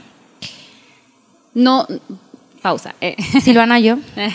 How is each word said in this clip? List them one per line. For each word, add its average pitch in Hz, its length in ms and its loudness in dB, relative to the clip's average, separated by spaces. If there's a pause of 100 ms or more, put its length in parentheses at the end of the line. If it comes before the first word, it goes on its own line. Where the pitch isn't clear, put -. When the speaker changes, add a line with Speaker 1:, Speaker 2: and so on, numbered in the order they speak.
(1500)
Speaker 1:
No, 254 320 2 (760)
pausa. - 380 -4
Eh. 180 180 -6
<laughs> 220 240 0
Speaker 2:
Silvana, 233 380 4
yo. 226 180 2 (360)